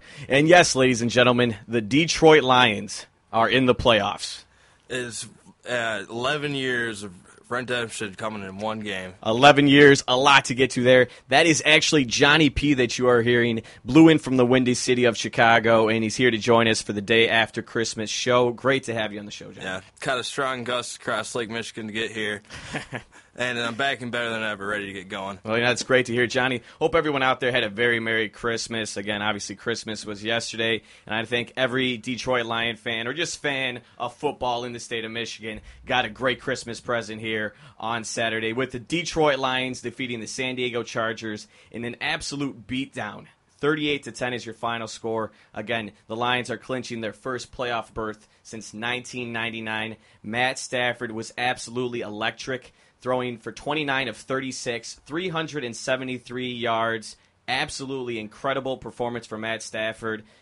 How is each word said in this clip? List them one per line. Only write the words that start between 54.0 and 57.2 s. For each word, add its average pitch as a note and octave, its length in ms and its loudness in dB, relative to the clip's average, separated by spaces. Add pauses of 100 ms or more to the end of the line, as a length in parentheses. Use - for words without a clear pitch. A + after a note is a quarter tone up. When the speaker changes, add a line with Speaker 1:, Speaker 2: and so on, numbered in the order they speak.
Speaker 1:
of G#2+ 80 -8
thirty-six, C3 800 -6 (100)
three F3 240 -6
hundred D3+ 340 -6
and A#2 140 -8
seventy-three B2+ 720 -4
yards. A2+ 640 -2 (320)